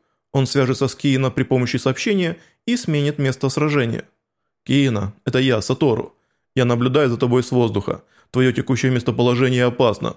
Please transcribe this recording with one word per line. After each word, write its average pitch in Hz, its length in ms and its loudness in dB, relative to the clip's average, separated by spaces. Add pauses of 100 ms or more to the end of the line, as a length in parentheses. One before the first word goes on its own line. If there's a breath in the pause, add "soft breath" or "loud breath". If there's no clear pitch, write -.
(320)
Он 135 160 0
свяжется 131 400 0
с - 80 -4
Киина 131 340 0
при 131 140 -2
помощи 123 320 0
сообщения 170 600 -2 (280 soft breath)
и 240 120 -2
сменит 147 420 -2
место 135 300 0
сражения. 139 560 -2 (580)
«Киина, 123 500 0 (120)
это 127 140 0
я, 127 220 2
Сатору. - 540 -2 (400)
Я 127 80 2
наблюдаю 123 460 2
за 117 80 -2
тобой 123 260 2
с - 80 -6
воздуха. 113 520 -2 (280 soft breath)
Твоё 127 220 2
текущее 127 400 0
местоположение 123 720 0
опасно. 120 520 0